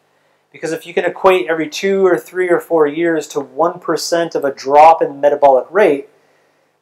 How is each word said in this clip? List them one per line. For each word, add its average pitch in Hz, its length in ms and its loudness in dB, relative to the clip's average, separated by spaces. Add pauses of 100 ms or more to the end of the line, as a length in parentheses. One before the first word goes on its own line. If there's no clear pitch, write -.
(520)
Because 156 200 -10
if 160 140 -10
you 175 80 -18
can 185 100 -2
equate 180 440 0
every 156 200 -4
two 196 380 -2
or 175 100 2
three 180 320 -6
or 165 120 0
four 160 260 0
years 160 420 -4
to 147 120 -6
one 151 400 -6
percent 170 540 -4
of 156 100 -4
a 139 100 -4
drop 151 480 4
in 143 180 -6
metabolic 139 500 2
rate, 160 380 0 (720)